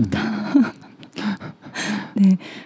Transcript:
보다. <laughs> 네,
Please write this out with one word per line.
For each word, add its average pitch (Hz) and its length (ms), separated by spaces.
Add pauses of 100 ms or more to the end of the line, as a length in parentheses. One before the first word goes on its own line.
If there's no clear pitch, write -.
보다. 208 180
<laughs> - 2000
네, 190 200 (300)